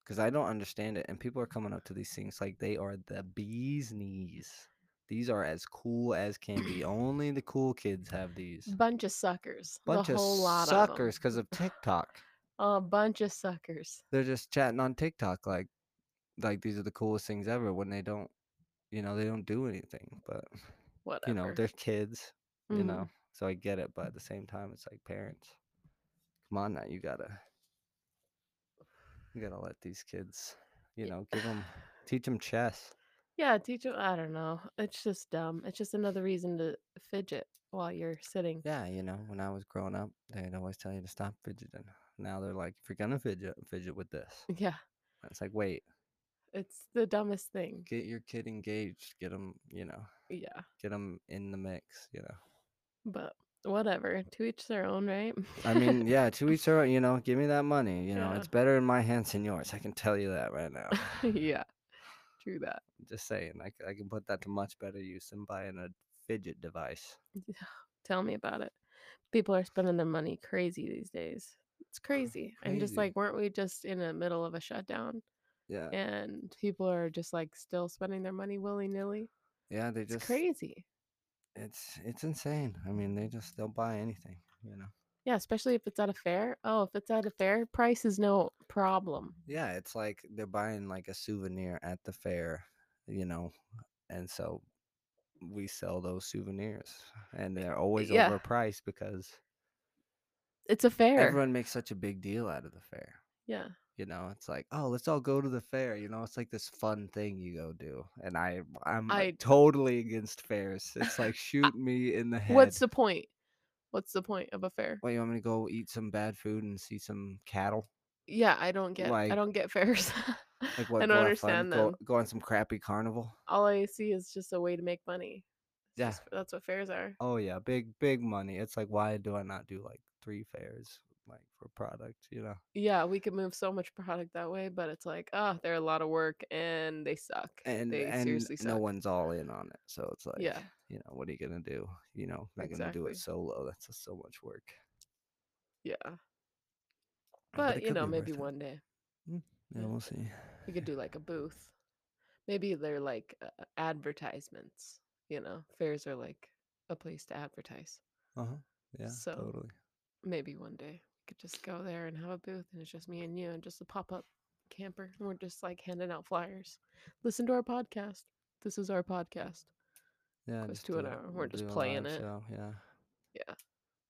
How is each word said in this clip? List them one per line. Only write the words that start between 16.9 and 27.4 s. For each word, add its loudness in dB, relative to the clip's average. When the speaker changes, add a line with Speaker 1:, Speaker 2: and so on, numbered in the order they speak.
Speaker 1:
coolest 0
things -2
ever 2
when -2
they -2
don't, -6
you -4
know, -2
they 2
don't -2
do 0
anything. -8
But, -6
you 2
know, 0
Speaker 2:
Whatever. -4
Speaker 1:
they're 2
kids, -2
you 4
Speaker 2:
Mm-hmm. 4
Speaker 1:
know, -2
so -4
I 0
get -2
it. -4
But -6
at -8
the -16
same -12
time, -10
it's -18
like, -20
parents, -10
come -2
on -2
now, -6
you -8
gotta, -8